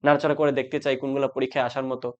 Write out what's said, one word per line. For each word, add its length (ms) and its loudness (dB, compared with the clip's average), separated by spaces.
নাড়াচাড়া 320 4
করে 160 2
দেখতে 280 -2
চাই 180 0
কোনগুলো 380 -2
পরীক্ষায় 300 0
আসার 200 -4
মতো 220 -6